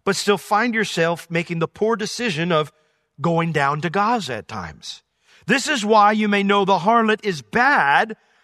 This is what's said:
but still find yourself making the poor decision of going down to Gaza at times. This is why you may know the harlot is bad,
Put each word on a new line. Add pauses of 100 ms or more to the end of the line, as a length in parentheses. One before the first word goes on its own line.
but
still
find
yourself
making
the
poor
decision
of (480)
going
down
to
Gaza
at
times. (460)
This
is
why
you
may
know
the
harlot
is
bad, (280)